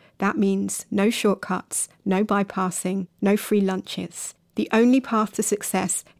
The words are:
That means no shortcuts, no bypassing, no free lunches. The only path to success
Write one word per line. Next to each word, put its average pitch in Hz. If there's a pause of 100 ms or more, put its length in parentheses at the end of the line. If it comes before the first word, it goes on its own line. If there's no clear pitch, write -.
(180)
That 202
means 196
no 202
shortcuts, - (160)
no 208
bypassing, 190 (140)
no 202
free 208
lunches. 190 (220)
The 214
only 247
path 220
to 220
success - (160)